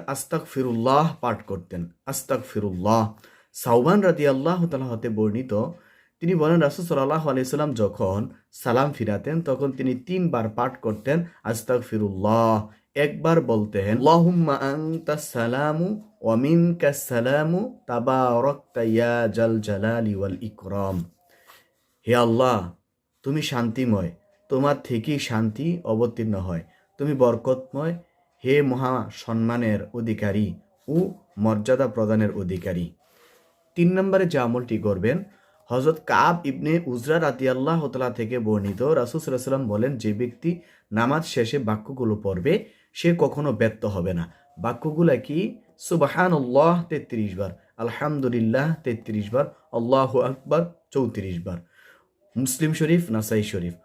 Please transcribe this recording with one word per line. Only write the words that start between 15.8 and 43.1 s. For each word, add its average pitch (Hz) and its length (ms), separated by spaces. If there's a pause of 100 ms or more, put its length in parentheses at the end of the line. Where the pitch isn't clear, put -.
ওয়া 113 140
মিনকাস 160 720
সালামু 151 800
তাবারাকতা 127 960
ইয়া 117 440
জাল 113 340
জালালি 107 540
ওয়াল 98 260
ইকরাম।" 95 640 (1040)
"হে 117 80
আল্লাহ, 117 580 (500)
তুমি 147 180
শান্তিময়, 117 720 (380)
তোমার 139 340
থেকেই 131 360
শান্তি 123 640
অবতীর্ণ 113 520
হয়, 92 280 (340)
তুমি 143 160
বরকতময়, 131 840 (480)
হে 139 160
মহা 127 500
সম্মানের 113 680 (140)
অধিকারী 107 600 (340)
ও 175 260 (240)
মর্যাদা 110 500
প্রদানের 107 480
অধিকারী।" 87 540 (840)
তিন 180 240
নম্বরে 190 260
যে 151 140
আমলটি 120 380
করবেন, 107 460 (420)
হযরত 135 400
কাব 147 400
ইবনে 147 400
উজরা 131 360
রাদিয়াল্লাহু 135 640
তাআলা 127 220
থেকে 117 300
বর্ণিত, 104 420
রাসূল 127 40
সাল্লাল্লাহু 139 300
আলাইহি 156 160
ওয়াসাল্লাম 131 380
বলেন, 117 280
"যে 107 160
ব্যক্তি 123 460 (320)
নামাজ 131 340
শেষে 120 340
বাক্যগুলো 107 640
পড়বে 98 420 (280)
সে 170 240